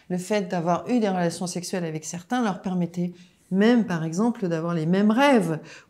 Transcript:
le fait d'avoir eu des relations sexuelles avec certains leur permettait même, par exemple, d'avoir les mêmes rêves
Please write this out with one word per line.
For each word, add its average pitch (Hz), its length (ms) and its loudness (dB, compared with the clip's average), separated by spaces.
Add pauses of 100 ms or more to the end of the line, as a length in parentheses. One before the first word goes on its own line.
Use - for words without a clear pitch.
le 180 80 -2
fait 190 320 -2
d'avoir 175 400 -2
eu 247 100 2
des 214 80 2
relations 180 380 -2
sexuelles 175 400 -6
avec 156 180 -8
certains 240 380 -6
leur 202 220 -4
permettait 175 500 -4 (380)
même, 214 340 4
par 165 180 -4
exemple, 196 440 -2
d'avoir 165 260 -2
les 160 140 0
mêmes 196 240 4
rêves 220 480 4 (300)